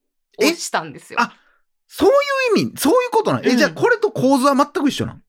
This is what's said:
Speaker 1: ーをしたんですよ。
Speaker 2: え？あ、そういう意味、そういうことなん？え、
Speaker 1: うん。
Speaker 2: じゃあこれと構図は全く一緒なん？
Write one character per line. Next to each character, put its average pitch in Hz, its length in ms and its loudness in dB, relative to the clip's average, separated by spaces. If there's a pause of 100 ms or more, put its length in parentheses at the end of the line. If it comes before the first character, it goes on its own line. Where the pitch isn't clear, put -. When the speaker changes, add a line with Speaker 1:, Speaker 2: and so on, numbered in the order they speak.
(400)
Speaker 1:
ー 277 120 2
を 339 40 -6
し - 160 -10
た 180 120 -4
ん 156 100 -14
で - 60 -20
す - 140 -20
よ。 - 60 -2
Speaker 2:
え？ 233 40 0
あ、 - 100 -6 (540)
そ - 180 -2
う 403 40 6
い 539 480 2
う - 20 2
意 143 60 0
味、 - 120 -10
そ 285 140 0
う - 20 4
い 494 140 2
う - 40 -14
こ 453 120 2
と - 100 -2
な - 60 -2
ん？ - 60 -10
え、 262 60 2
Speaker 1:
う - 40 2
ん。 - 20 2
Speaker 2:
じ 311 60 2
ゃ 277 40 4
あ - 40 -8
こ 160 180 -2
れ 480 80 2
と - 140 -2
構 269 260 2
図 247 80 -2
は 277 100 2
全 285 120 2
く 294 220 -2
一 - 40 -2
緒 110 120 -6
な - 80 -10
ん？ - 160 -20